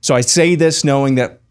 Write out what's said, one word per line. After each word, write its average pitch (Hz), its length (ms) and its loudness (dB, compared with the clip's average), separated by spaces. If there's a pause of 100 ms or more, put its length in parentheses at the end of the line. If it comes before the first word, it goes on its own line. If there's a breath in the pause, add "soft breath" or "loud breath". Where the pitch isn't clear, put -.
So 143 120 0
I 123 60 2
say 170 340 2
this 160 300 0
knowing 139 320 0
that - 240 -4 (100)